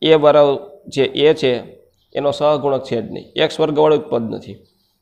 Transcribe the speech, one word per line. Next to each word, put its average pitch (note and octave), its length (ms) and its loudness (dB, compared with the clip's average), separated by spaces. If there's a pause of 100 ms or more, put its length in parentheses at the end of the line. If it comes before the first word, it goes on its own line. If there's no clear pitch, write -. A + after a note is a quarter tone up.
એ D#3 140 4
બરાબર D3 720 2
જે C3+ 160 -2
એ D3 300 2
છે C#3+ 180 0 (640)
એનો C#3+ 160 -2
સહગુણક C#3 520 -2
છે A2+ 180 -6
જ G#2+ 100 -14
નહીં, - 240 -16
એક્સ D#3 240 -2
વર્ગવાળું D#3 400 2
જ - 20 -6
પદ A#2+ 200 -6
નથી. G#2 440 -12 (360)